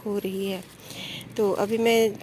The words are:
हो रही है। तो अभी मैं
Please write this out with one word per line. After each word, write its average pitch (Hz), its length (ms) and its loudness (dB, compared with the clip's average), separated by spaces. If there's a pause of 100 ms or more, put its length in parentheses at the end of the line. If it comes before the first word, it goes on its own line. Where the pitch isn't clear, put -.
हो 202 120 -2
रही 190 280 -4
है। 190 360 -8 (540)
तो 208 160 4
अभी 208 260 0
मैं 226 440 4